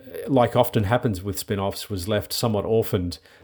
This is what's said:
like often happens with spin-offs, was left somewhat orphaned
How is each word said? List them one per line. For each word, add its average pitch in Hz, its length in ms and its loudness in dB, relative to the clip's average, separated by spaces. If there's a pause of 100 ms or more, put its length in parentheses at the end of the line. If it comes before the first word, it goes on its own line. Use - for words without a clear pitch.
(260)
like 123 300 4
often 120 280 2
happens 104 380 0
with 98 160 -6
spin-offs, 101 500 -4
was 95 200 -6
left 104 240 -2
somewhat 107 320 0
orphaned 101 560 0 (240)